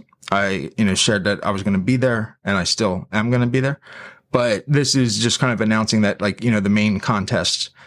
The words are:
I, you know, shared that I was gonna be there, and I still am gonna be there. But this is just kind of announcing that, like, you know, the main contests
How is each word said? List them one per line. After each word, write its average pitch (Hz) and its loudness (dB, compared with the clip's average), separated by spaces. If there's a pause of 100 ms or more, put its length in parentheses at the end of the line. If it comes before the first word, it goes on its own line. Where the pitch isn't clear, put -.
(300)
I, 98 -2
you 110 2
know, 95 2
shared 101 0
that 101 -2
I 104 0
was 95 -4
gonna 98 0
be 113 0
there, 120 -2
and 101 0
I 90 0
still 92 -2
am 107 0
gonna 123 2
be 127 0
there. 139 -2 (520)
But 120 2
this 139 2
is 117 2
just 113 0
kind 127 0
of 107 -2
announcing 110 2
that, 101 0
like, 101 -2
you 120 2
know, 107 2
the 101 2
main 104 2
contests 98 -2 (180)